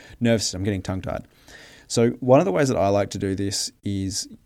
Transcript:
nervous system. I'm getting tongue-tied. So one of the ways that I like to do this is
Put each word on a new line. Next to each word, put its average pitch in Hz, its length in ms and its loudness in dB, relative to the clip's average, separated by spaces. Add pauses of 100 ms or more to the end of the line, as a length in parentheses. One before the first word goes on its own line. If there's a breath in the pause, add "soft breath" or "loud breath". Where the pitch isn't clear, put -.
(200 loud breath)
nervous 117 240 2
system. 92 160 -6
I'm 95 40 -4
getting 98 180 -2
tongue-tied. - 440 -6 (600 loud breath)
So 120 220 2 (100)
one 127 180 6
of 180 80 2
the 190 60 -2
ways 156 160 2
that 127 80 0
I 95 120 2
like 101 220 2
to 98 80 -8
do 95 160 -2
this 98 360 -4 (120)
is 98 460 -6 (180)